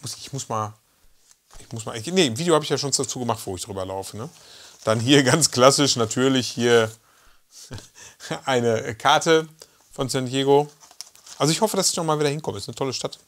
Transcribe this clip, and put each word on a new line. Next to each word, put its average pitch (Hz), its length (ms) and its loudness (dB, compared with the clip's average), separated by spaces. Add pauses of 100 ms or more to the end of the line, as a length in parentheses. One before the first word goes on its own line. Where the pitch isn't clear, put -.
muss, - 160 -12
ich - 160 -18
muss 135 160 -12
mal, 110 240 -6 (840)
ich - 120 -20
muss 113 140 -10
mal, 120 100 -10
ich, 113 120 -10
nee, 175 200 2
ein 113 100 -2
Video 165 180 2
habe 151 100 0
ich - 40 -8
ja 139 80 -2
schon 120 140 -4
dazu 131 280 -4
gemacht, 117 260 -4
wo 95 100 -8
ich - 80 -10
drüber 95 220 -8
laufe, 95 320 -10
ne? 131 120 -10 (540)
Dann 110 160 0
hier 139 240 6
<laughs> 123 80 2
ganz 156 180 2
klassisch 135 460 4
natürlich 127 540 0
hier 117 420 2 (800)
<laughs> - 760 -14
eine 117 500 0
Karte 160 520 4 (440)
von 131 180 -6
San 131 180 -4
Diego. 139 420 2 (680)
Also 151 140 2
ich 160 100 0
hoffe, 208 140 0
dass 190 140 0
ich - 60 -4
noch 180 80 -4
mal 151 160 0
wieder 147 100 0
hinkomme. 139 300 -6
Ist - 80 -12
eine 117 80 -12
tolle 135 180 -4
Stadt. - 240 -8 (100)